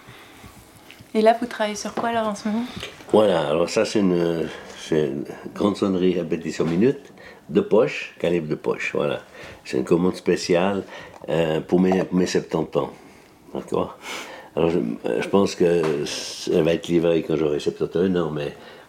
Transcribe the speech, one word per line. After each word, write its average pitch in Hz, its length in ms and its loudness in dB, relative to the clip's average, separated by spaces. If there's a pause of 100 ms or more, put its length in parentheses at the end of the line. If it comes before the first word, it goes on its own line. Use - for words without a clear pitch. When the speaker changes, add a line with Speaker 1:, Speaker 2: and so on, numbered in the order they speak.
(1160)
Speaker 1:
Et 220 60 2
là, 226 180 8
vous 240 80 -6
travaillez 214 300 -4
sur 208 180 -10
quoi, - 140 -4
alors, 226 180 -2
en 214 80 -2
ce 214 140 -6
moment ? 220 160 -2 (480)
Speaker 2:
Voilà, 92 360 6
alors 82 220 2
ça, 110 140 2
c'est 104 160 0
une, 85 480 2 (320)
c'est 78 260 0
une 69 180 -4 (300)
grande 98 220 0
sonnerie 92 420 2
à 87 40 0
répétition 80 420 -4
minute, 90 340 2 (520)
de 101 100 2
poche, 110 580 0
calibre 85 300 0
de 78 60 -4
poche, - 400 -4
voilà. 73 260 -2 (460)
C'est - 100 -4
une 64 80 0
commande 87 320 2
spéciale, 92 680 0 (460)
euh, 80 320 0
pour 90 180 2
mes, 92 260 4
pour - 120 -2
mes 90 100 2
septante - 500 -2
ans, 71 140 -2 (640)
d'accord ? - 440 -4 (580)
Alors, 82 140 2
je, 85 80 2
euh, 57 420 -2
je - 80 -4
pense 98 260 2
que 80 520 2
ça - 560 -2
va 80 100 4
être 82 160 -4
livré 85 340 2
quand 80 140 -2
j'aurai 73 240 0
septante - 360 -2
et - 20 2
un 92 180 2
ans, 82 140 -2
mais 73 260 -6 (320)